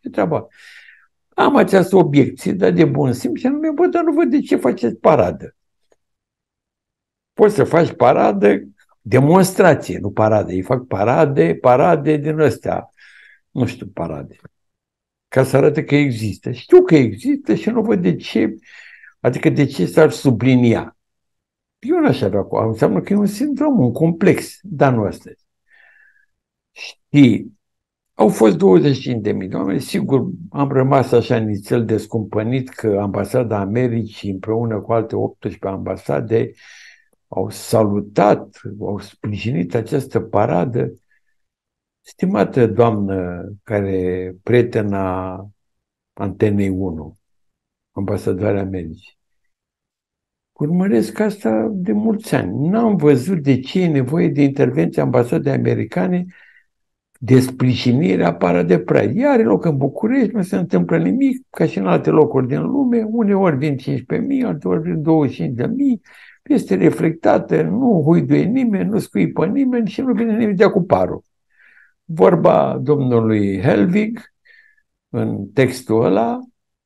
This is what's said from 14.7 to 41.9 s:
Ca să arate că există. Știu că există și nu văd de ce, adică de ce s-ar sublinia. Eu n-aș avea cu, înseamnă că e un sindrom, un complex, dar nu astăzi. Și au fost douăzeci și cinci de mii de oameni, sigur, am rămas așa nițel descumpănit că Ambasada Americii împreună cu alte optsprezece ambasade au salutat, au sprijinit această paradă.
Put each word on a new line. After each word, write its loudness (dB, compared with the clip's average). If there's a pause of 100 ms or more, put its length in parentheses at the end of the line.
Ca 0
să 0
arate 2
că -4
există. -2
Știu 6
că 2
există 2
și -2
nu 0
văd 0
de 0
ce, -2 (640)
adică 2
de 2
ce -2
s-ar 6
sublinia. 2 (840)
Eu -2
n-aș 2
avea -2
cu, -6
înseamnă 0
că -4
e 2
un 2
sindrom, -2
un 2
complex, 0
dar 0
nu 0
astăzi. -8 (1300)
Și 2 (680)
au 4
fost 4
douăzeci 4
și -10
cinci -6
de -2
mii -6
de -8
oameni, -4
sigur, -2 (240)
am -4
rămas 2
așa 2
nițel -2
descumpănit -4
că -2
Ambasada -2
Americii -4
împreună -4
cu -6
alte -2
optsprezece -8
ambasade -4 (840)
au -6
salutat, 0 (200)
au -8
sprijinit -8
această -4
paradă. -2 (1080)